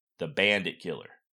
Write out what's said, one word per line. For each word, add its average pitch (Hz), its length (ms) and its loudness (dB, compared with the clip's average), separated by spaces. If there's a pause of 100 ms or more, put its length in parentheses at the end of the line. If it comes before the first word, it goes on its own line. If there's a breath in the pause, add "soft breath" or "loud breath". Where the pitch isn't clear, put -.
(200)
The 85 100 -4
Bandit 95 500 2
Killer. 67 300 -8 (300)